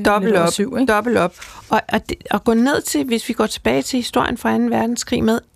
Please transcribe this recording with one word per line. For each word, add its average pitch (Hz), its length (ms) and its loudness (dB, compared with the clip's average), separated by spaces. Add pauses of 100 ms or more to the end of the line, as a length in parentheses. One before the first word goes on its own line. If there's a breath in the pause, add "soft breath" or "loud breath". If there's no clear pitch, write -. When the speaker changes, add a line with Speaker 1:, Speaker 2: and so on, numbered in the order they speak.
Speaker 1:
Dobbelt 208 240 2
Speaker 2:
lidt 208 80 2
over 170 100 4
Speaker 1:
op. 170 60 0
Speaker 2:
syv, 202 260 -2
ikke? 247 140 2
Speaker 1:
Dobbelt 214 240 0
op. 180 160 0 (360 loud breath)
Og, 220 120 2 (120)
og - 160 -2
det, - 80 -6 (140)
at 202 120 0
gå 233 100 4
ned 262 280 2
til, 294 240 -2
hvis 233 240 -2
vi 233 40 -2
går - 120 2
tilbage 254 360 -2
til 254 160 -4
historien 247 400 -2
fra 220 160 -2
anden 233 180 0
verdenskrig 226 520 -2
med, 220 160 2 (160)